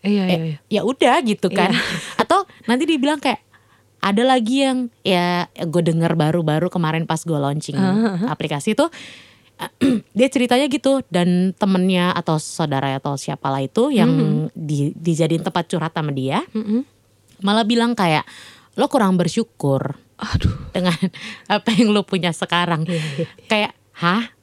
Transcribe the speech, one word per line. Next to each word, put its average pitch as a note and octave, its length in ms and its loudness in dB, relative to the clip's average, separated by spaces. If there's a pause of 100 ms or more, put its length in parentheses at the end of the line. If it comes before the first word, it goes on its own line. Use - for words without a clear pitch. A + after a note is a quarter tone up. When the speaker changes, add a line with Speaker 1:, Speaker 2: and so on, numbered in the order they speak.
Speaker 1:
Iya, G3+ 240 2
Speaker 2:
Eh, F#3 60 0
Speaker 1:
iya, F3 100 2
iya. D#3+ 160 -4 (140)
Speaker 2:
ya G#3 120 0
udah C4 380 2
gitu G#3+ 280 0
kan. F3+ 200 2
Speaker 1:
Iya. - 140 0 (180)
<laughs> - 220 -4
Speaker 2:
Atau F#4 240 2 (180)
nanti C4 220 0
dibilang D4 320 0
kayak, C4+ 240 -2 (580)
ada G3+ 240 2
lagi C4 380 2
yang, C4 260 0 (140)
ya, F3 500 0
gue E3+ 320 -2
denger E3 300 2
baru-baru D#3+ 540 0
kemarin E3 360 -2
pas D#3 160 -2
gue E3 160 -4
launching C#3+ 400 -4
Speaker 1:
Ah, F#3+ 160 2
ah, A3 140 2 (100)
ah. F3 160 -2
Speaker 2:
aplikasi D3+ 400 -4
itu, C#4 140 2 (760)
<clears throat> - 540 -2
dia B3 140 4
ceritanya B3 380 2
gitu, C4+ 400 0
dan F3+ 460 2
temennya F#3 600 2
atau E3+ 260 0
saudara C#3 560 -2
atau C#3 200 -4
siapalah C#3 460 -4
itu A3+ 300 0
yang A#3 180 4
Speaker 1:
Mm-hmm. F3+ 480 0
Speaker 2:
di-, D3 380 -2
dijadiin D#3+ 480 0
tempat F3+ 260 -4
curhat E3 240 -4
sama D#3 180 -4
dia, C#3 380 -2
Speaker 1:
Mm-hmm. G#3+ 320 -2 (600)
Speaker 2:
malah G#3 240 2
bilang A#3 280 2
kayak, E3+ 320 2 (480)
"Lo C4 140 0
kurang G3+ 300 2
bersyukur D3 840 -2 (180)
Speaker 1:
Aduh. - 380 -2 (160)
Speaker 2:
dengan F3+ 260 0
<laughs> - 540 -6
apa G#3 220 0
yang G#3+ 200 4
lo G#3 100 2
punya F3+ 300 -2
sekarang." E3+ 520 0
Speaker 1:
Iya, E3+ 160 -2 (180)
iya. E3 80 -2 (180)
Speaker 2:
Kayak, G#3+ 280 -2 (220)
"Hah? F3+ 280 0 (200)